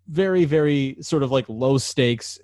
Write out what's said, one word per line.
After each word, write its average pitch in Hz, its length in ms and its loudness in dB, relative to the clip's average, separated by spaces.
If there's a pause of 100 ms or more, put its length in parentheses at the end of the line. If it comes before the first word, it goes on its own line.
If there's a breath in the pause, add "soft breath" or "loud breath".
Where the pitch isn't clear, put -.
very, 185 360 0
very 147 560 0
sort 151 220 -2
of, 127 80 -2
like, 131 180 0
low 131 300 0
stakes 120 640 -2